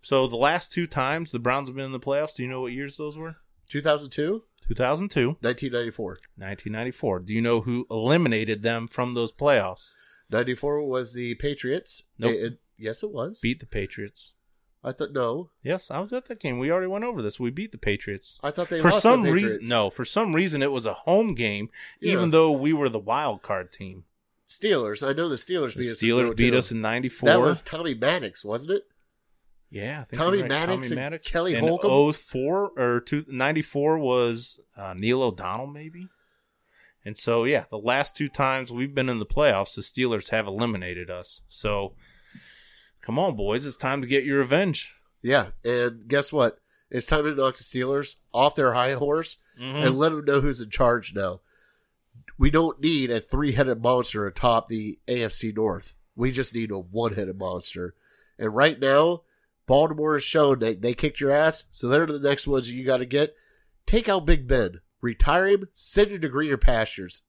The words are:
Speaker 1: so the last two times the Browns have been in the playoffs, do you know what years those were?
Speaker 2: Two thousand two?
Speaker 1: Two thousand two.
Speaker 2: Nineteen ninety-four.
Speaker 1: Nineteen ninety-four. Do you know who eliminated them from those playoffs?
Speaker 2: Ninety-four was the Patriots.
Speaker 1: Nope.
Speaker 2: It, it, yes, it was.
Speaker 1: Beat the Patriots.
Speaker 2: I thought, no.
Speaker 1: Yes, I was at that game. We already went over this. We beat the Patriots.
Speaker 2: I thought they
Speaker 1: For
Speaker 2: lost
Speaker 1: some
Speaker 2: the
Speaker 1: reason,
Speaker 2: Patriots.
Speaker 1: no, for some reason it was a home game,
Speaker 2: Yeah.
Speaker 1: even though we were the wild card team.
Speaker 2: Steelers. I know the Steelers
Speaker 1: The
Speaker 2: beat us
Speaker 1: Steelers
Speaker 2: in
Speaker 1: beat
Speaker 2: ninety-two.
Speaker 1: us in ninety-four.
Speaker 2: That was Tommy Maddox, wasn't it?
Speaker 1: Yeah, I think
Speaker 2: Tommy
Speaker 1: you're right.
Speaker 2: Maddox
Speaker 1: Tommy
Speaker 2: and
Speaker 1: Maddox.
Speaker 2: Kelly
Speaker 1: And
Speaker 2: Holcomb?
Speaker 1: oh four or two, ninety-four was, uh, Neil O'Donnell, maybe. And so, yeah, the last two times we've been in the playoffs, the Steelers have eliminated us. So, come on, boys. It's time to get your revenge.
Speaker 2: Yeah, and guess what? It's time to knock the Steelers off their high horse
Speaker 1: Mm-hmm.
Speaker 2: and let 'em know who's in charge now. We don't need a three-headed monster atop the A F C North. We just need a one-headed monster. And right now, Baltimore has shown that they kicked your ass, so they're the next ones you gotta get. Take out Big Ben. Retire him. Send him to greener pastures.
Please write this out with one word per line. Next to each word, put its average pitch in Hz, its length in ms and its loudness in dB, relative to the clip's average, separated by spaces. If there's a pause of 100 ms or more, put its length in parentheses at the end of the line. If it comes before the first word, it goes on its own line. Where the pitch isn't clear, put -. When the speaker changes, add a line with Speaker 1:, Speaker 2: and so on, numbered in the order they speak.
Speaker 1:
so 131 260 2
the 117 100 -4
last 151 340 2
two 175 160 -4
times 151 440 -4
the 120 80 -6
Browns 127 300 -2
have 127 60 -14
been 135 100 -8
in 135 60 -10
the 131 80 -8
playoffs, 143 360 -4
do 131 80 -8
you 127 60 -6
know 131 120 -8
what 123 120 -6
years 139 240 -10
those 151 200 -10
were? 160 200 -14 (300)
Speaker 2:
Two 147 140 -4
thousand 147 300 2
two? 180 320 -2 (240)
Speaker 1:
Two 117 80 0
thousand 151 340 0
two. 139 320 2
Speaker 2:
Nineteen 123 300 -4
ninety-four. 113 460 -6 (200)
Speaker 1:
Nineteen 101 360 -10
ninety-four. 113 480 -4
Do 95 120 -6
you 113 80 0
know 117 200 2
who 120 280 -4
eliminated 113 720 2
them 117 260 -2
from 123 280 -4
those 117 180 -2
playoffs? 107 600 0 (360)
Speaker 2:
Ninety-four 127 540 -2
was 127 300 -4
the 120 220 -6
Patriots. - 680 -6 (140)
Speaker 1:
Nope. 117 140 2
Speaker 2:
It, 110 120 -2
it, 113 160 -8 (180)
yes, 110 260 -8
it 214 80 -6
was. 175 300 -8
Speaker 1:
Beat 123 180 -2
the 123 60 -18
Patriots. - 680 -10 (520)
Speaker 2:
I 127 60 -6
thought, 143 220 -8
no. 135 360 -2 (140)
Speaker 1:
Yes, 175 280 -6
I 139 80 -6
was 208 120 -8
at 254 140 -8
that 233 160 -16
game. 123 180 -4
We 135 120 -2
already 185 160 0
went 202 180 -4
over 226 160 -6
this. 104 180 -6
We 120 120 -2
beat 196 200 -8
the 156 60 -18
Patriots. 101 680 -6
Speaker 2:
I 143 80 -4
thought 170 180 -4
they 165 120 -2
Speaker 1:
For 170 80 8
Speaker 2:
lost 202 140 4
Speaker 1:
some 233 200 6
Speaker 2:
the 175 80 4
Speaker 1:
reason, 196 180 4
Speaker 2:
Patriots. 117 200 -4
Speaker 1:
no, 110 200 4
for - 140 -8
some 202 320 0
reason 160 260 0
it 139 120 2
was 123 120 -4
a 104 80 -2
home 196 420 2
game, 104 340 -4 (320)
Speaker 2:
Yeah. 175 120 2
Speaker 1:
even 175 180 2
though 160 200 8
we 143 220 2
were 143 160 2
the 113 100 -2
wild 110 420 -2
card 92 300 -6
team. 92 320 -14 (440)
Speaker 2:
Steelers. 131 600 0
I 139 60 0
know 165 160 -2
the 135 80 -4
Steelers 147 380 -4
Speaker 1:
The - 60 -10
Speaker 2:
beat 120 100 -4
us 113 100 -6
Speaker 1:
Steelers 117 300 2
Speaker 2:
in 110 40 -6
Speaker 1:
beat 117 160 2
Speaker 2:
ninety-two. 127 60 4
Speaker 1:
us 123 140 0
in 113 100 -6
ninety-four. 120 480 -2
Speaker 2:
That 147 120 6
was 156 200 2
Tommy 160 340 -6
Maddox, 123 480 -2
wasn't 123 340 -4
it? 202 60 -4 (840)
Speaker 1:
Yeah, 127 320 -10
I - 20 -14
think - 180 -16
Speaker 2:
Tommy 185 160 2
Speaker 1:
you're 190 60 0
right. 120 60 -4
Speaker 2:
Maddox 156 260 0
Speaker 1:
Tommy 131 120 -6
Speaker 2:
and 117 80 -4
Speaker 1:
Maddox. 143 360 -8
Speaker 2:
Kelly 170 240 0
Speaker 1:
And 143 120 2
Speaker 2:
Holcomb? 170 240 2
Speaker 1:
oh 143 200 6
four 165 640 -4
or 120 220 2
two, 147 300 -4
ninety-four 147 680 0
was, 123 600 0 (180)
uh, 95 180 -12
Neil 117 280 2
O'Donnell, 98 440 -4
maybe. 160 420 -16 (960)
And 104 120 -12
so, 117 280 0
yeah, 131 260 0
the 110 80 -8
last 123 360 0
two 147 140 -4
times 131 420 -2
we've 127 220 -6
been 131 160 0
in 120 100 -2
the 107 60 -4
playoffs, 110 500 2
the - 60 -10
Steelers 120 480 -2
have 110 160 0
eliminated 92 640 -6
us. 87 400 -14
So, 101 460 -6 (1080)
come 113 160 -4
on, 170 180 0
boys. 104 300 -2
It's 135 120 -10
time 139 240 -2
to 123 60 -8
get 139 160 2
your 139 160 0
revenge. 147 540 2 (300)
Speaker 2:
Yeah, 123 240 2 (180)
and 120 420 -2
guess 143 240 0
what? 127 280 2 (320)
It's - 160 -4
time 151 160 2
to 151 100 0
knock 135 240 0
the - 60 -12
Steelers 135 520 -4 (180)
off 135 220 6
their 131 180 4
high 127 200 2
horse 143 440 -2 (220)
Speaker 1:
Mm-hmm. 131 280 -2
Speaker 2:
and 131 100 2
let 156 140 4
'em 147 140 -4
know 143 160 4
who's 123 200 0
in 110 80 -12
charge 120 460 2
now. 98 260 -4 (960)
We 135 140 8
don't 160 280 4
need 143 320 2
a 113 80 0
three-headed 131 600 0
monster 120 460 2
atop 113 400 2
the 107 400 -8
A 123 160 -2
F 107 100 -4
C 110 180 -4
North. 104 440 -2 (200)
We 123 160 0
just 131 240 -4
need 113 160 -4
a 98 80 -6
one-headed 98 580 -4
monster. 90 580 -6 (440)
And 107 160 -4
right 139 240 4
now, 147 440 4 (420)
Baltimore 151 500 4
has 139 80 0
shown 143 360 4
that 113 220 0
they 117 120 0
kicked - 280 -2
your 139 100 2
ass, 151 400 4
so - 160 -6
they're 147 180 6
the 147 140 -4
next 143 280 2
ones 131 240 0
you 127 140 -8
gotta 127 200 2
get. 143 300 0 (500)
Take 226 240 2
out 190 160 2
Big 135 220 6
Ben. 107 320 0 (220)
Retire 151 480 4
him. 196 240 2
Send - 380 2
him 190 100 -6
to 160 80 -2
greener 143 280 0
pastures. 110 720 2